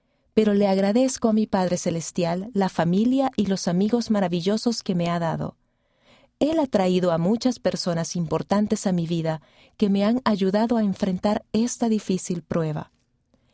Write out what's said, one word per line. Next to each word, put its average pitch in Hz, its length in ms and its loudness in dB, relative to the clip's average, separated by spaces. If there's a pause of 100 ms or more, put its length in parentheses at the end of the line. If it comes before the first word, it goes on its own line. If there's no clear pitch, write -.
(340)
Pero 214 200 4
le 202 140 4
agradezco 208 600 2
a 220 40 4
mi 214 140 2
Padre 180 320 0
Celestial, 175 760 -4
la 196 160 0
familia 233 680 0
y 202 100 0
los 190 200 -2
amigos 208 440 0
maravillosos 190 760 0
que 190 100 -2
me 170 140 -2
ha 170 100 -2
dado. 160 380 -4 (800)
Él 320 220 2
ha 277 60 2
traído 185 440 2
a 165 80 0
muchas 226 400 0
personas 165 560 -4
importantes 180 720 0
a 190 60 2
mi 170 140 0
vida 160 340 -2 (360)
que 208 120 2
me 196 160 2
han 233 200 2
ayudado 208 520 2
a 220 60 2
enfrentar 202 720 -2
esta 233 360 0
difícil 185 540 -2
prueba. 160 500 -4 (600)